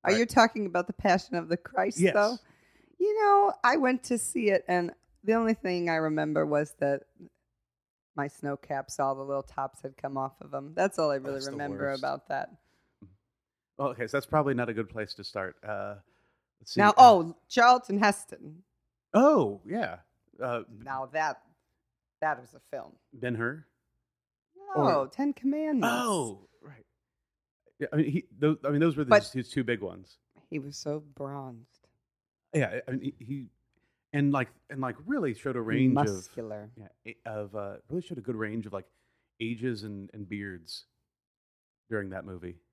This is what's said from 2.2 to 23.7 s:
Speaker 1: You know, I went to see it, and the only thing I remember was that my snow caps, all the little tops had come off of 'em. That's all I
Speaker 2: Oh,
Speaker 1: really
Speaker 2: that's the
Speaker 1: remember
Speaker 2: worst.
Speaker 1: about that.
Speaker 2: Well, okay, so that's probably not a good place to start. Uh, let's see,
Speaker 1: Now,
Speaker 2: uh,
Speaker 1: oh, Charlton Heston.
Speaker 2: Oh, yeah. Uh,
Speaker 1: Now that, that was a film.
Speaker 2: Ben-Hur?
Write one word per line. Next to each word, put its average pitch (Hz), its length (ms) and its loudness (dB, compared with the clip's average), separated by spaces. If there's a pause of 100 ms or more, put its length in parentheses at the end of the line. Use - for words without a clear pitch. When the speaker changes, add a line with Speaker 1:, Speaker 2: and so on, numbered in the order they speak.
Speaker 1:
You 415 260 2
know, 403 300 6 (100)
I 247 140 4
went 254 280 0
to 240 120 -2
see 220 320 0
it, 190 180 2
and 175 260 0 (300)
the 208 100 2
only 226 200 2
thing 175 360 -2
I 165 60 2
remember 156 500 0
was 147 340 0
that 139 240 0 (1120)
my 143 120 -4
snow 143 300 -6
caps, - 420 -8
all 135 140 0
the 135 100 -8
little 139 200 -4
tops - 380 -8
had 135 160 -14
come 139 200 -8
off 135 240 -6
of 143 120 -18
'em. 139 200 -10
That's 190 240 0
all 156 140 2
I 139 60 0
Speaker 2:
Oh, - 20 -2
Speaker 1:
really 135 140 -8
Speaker 2:
that's 135 120 -8
the 139 60 -8
Speaker 1:
remember 143 340 -6
Speaker 2:
worst. 135 160 -4
Speaker 1:
about 135 280 -6
that. 135 200 -6 (1300)
Speaker 2:
Well, 139 120 -2
okay, 120 180 -6
so 139 100 -2
that's 135 80 -2
probably 143 280 2
not 120 140 0
a 113 60 -6
good 107 160 -4
place 107 260 -8
to 101 80 -16
start. 95 400 -8
Uh, 101 360 -8 (600)
let's - 120 -18
see, 190 100 0
Speaker 1:
Now, 208 100 8
Speaker 2:
uh, - 60 2
Speaker 1:
oh, 190 400 10 (100)
Charlton 247 520 6
Heston. 185 640 -2 (500)
Speaker 2:
Oh, 196 520 4
yeah. 117 340 -8 (400)
Uh, 120 300 -6
Speaker 1:
Now 131 380 -12
that, 151 340 -4 (800)
that 151 180 -2
was 123 140 -20
a - 60 -20 (120)
film. - 260 -14 (160)
Speaker 2:
Ben-Hur? 120 520 -4 (1120)